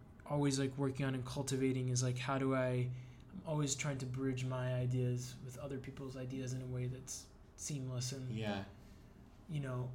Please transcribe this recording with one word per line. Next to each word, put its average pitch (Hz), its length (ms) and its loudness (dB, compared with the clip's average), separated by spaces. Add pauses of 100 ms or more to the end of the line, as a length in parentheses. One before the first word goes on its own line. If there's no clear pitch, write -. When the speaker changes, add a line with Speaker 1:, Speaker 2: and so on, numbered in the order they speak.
(280)
Speaker 1:
always, 143 320 6
like, 135 180 2
working 139 280 2
on 131 100 4
and 123 100 -2
cultivating 131 640 2
is, 123 140 4
like, 123 140 2
how 135 220 2
do 135 160 4
I, 127 340 4 (420)
I'm - 140 -10
always 151 300 2
trying 143 240 0
to 131 80 -4
bridge 127 360 0
my 127 300 0
ideas 123 640 2 (100)
with 123 140 -10
other 139 180 -4
people's 131 400 -8
ideas 127 360 -2
in 127 100 -2
a - 20 -6
way 127 220 0
that's 127 380 -6 (320)
seamless 127 540 -2
and, 127 240 -4
Speaker 2:
Yeah. 104 280 0 (840)
Speaker 1:
you 151 100 0
know, 127 360 -2